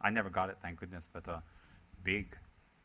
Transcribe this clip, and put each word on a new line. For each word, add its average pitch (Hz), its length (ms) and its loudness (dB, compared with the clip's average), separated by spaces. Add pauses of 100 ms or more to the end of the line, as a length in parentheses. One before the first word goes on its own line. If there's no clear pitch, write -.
I 101 100 6
never 107 200 4
got 92 200 2
it, 95 120 -6
thank 87 180 -6
goodness, 87 320 -8
but, 85 160 -10
uh, 85 120 -4 (640)
big. 95 340 2 (480)